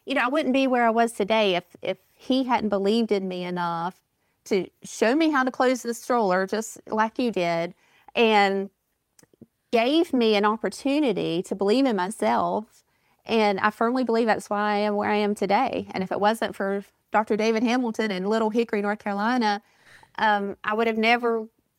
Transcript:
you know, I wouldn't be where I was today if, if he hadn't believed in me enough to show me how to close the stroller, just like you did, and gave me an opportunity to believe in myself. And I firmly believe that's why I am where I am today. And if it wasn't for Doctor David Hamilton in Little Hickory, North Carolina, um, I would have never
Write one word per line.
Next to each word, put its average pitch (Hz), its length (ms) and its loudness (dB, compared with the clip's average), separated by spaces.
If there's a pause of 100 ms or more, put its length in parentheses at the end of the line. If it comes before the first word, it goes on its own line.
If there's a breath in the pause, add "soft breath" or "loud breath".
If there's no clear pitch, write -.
you 269 80 -4
know, - 60 0
I 240 80 0
wouldn't 269 240 0
be 269 140 2
where 240 200 2
I 226 40 4
was 233 220 2
today 208 440 0
if, 180 80 -4 (160)
if 190 160 -6 (160)
he 262 320 -2
hadn't 233 240 -2
believed 208 420 0
in 196 160 0
me 180 160 -6
enough 175 560 -4 (460)
to 190 240 -2 (140)
show 247 340 0
me 320 140 2
how 269 120 2
to 254 80 -2
close 254 320 0
the 233 120 -4
stroller, 196 520 0
just 214 400 -6
like 220 320 0
you 240 140 0
did, 170 420 -2 (400 soft breath)
and 202 540 2 (1040)
gave 269 400 2
me 226 240 4
an 202 80 4
opportunity 208 1000 0
to 196 140 -8
believe 226 300 2
in 226 100 0
myself. 202 880 -2 (400)
And 208 340 2
I 214 120 2
firmly 247 340 -2
believe 226 220 0
that's - 220 -2
why 208 260 -2
I - 20 -2
am 208 180 -2
where 202 160 -2
I 208 60 0
am 208 180 0
today. 202 580 -2
And 190 120 -6
if - 80 -8
it - 80 -2
wasn't 214 340 0
for 196 300 -4 (260)
Doctor 214 260 0
David 220 280 0
Hamilton 226 480 0
in 185 140 -4
Little 220 240 0
Hickory, 226 320 0
North 208 180 -4
Carolina, 208 640 -2 (540 soft breath)
um, 202 460 0
I 214 120 -4
would 226 120 0
have 220 120 0
never 233 500 2 (300)